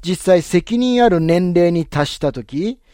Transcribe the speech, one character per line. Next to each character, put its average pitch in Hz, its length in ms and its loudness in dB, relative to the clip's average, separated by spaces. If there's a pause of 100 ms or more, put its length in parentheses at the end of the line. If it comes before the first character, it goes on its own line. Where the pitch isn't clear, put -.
実 180 200 -4
際、 180 160 4
責 180 360 -2
任 247 240 0
あ 240 60 6
る 175 140 2
年 175 320 0
齢 175 180 4
に 165 140 -2
達 147 300 -4
し - 40 -18
た 147 140 -4
時、 156 480 -8 (120)